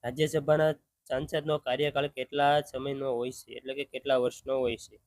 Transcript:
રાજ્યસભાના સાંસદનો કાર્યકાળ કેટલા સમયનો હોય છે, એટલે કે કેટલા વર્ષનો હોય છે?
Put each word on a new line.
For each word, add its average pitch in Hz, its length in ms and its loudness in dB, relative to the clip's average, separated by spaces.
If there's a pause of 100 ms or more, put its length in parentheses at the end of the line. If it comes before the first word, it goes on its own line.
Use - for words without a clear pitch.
રાજ્યસભાના 151 680 2 (340)
સાંસદનો 151 480 -2 (100)
કાર્યકાળ 143 420 0 (100)
કેટલા 143 380 2 (140)
સમયનો 135 380 -4 (100)
હોય 123 200 -4
છે, - 200 -20
એટલે 131 200 -10
કે 143 60 -6 (100)
કેટલા 131 300 2
વર્ષનો 127 300 -2 (100)
હોય 113 220 -2
છે? - 220 -20